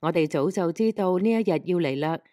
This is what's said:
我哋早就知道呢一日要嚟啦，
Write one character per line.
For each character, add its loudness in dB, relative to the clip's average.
我 0
哋 2
早 0
就 0
知 2
道 0
呢 2
一 2
日 0
要 0
嚟 0
啦， -2